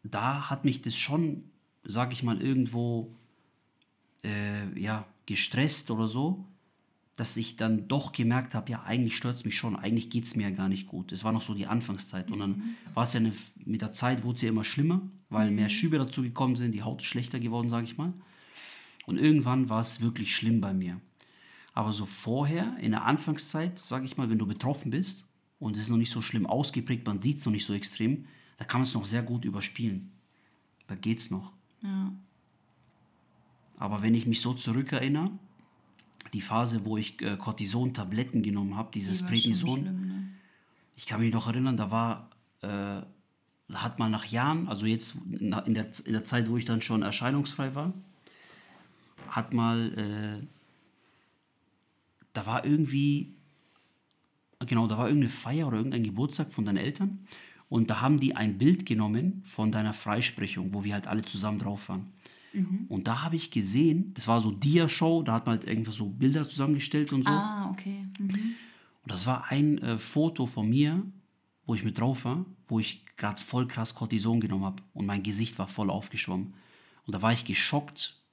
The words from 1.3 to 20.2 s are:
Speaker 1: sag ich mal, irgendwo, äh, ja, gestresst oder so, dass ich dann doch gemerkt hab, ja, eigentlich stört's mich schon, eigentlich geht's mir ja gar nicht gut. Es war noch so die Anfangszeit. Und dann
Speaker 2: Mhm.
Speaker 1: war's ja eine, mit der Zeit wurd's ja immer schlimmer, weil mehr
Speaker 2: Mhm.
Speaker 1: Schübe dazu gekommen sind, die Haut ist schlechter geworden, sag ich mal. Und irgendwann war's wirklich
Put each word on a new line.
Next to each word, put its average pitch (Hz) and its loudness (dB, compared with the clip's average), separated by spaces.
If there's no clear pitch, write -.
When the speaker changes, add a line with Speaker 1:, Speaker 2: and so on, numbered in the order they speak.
Speaker 1:
sag 123 -2
ich 127 -6
mal, 110 0
irgendwo, 120 0
äh, 104 -4
ja, 107 -2
gestresst 127 2
oder 110 2
so, 147 -2
dass 120 2
ich - -6
dann 110 0
doch 139 -2
gemerkt 123 0
hab, 107 -4
ja, 117 -6
eigentlich 117 0
stört's 123 -4
mich 107 -2
schon, 110 -2
eigentlich 110 -2
geht's 117 -2
mir 101 0
ja 92 -4
gar 95 0
nicht 95 -2
gut. - -8
Es 98 -8
war 110 2
noch 113 0
so 107 -6
die 101 -4
Anfangszeit. 98 -4
Und 101 -4
dann 98 -2
Speaker 2:
Mhm. 104 -4
Speaker 1:
war's 120 2
ja 120 2
eine, 110 2
mit 107 -4
der 107 -6
Zeit 123 0
wurd's 120 -2
ja 113 2
immer 107 0
schlimmer, 165 2
weil 107 2
mehr 104 4
Speaker 2:
Mhm. 104 0
Speaker 1:
Schübe 156 2
dazu 131 0
gekommen 127 2
sind, 120 0
die 104 -4
Haut 120 -6
ist - -8
schlechter 123 -4
geworden, 117 0
sag 117 0
ich 117 -10
mal. 170 -2
Und - 0
irgendwann 131 6
war's 113 0
wirklich 113 0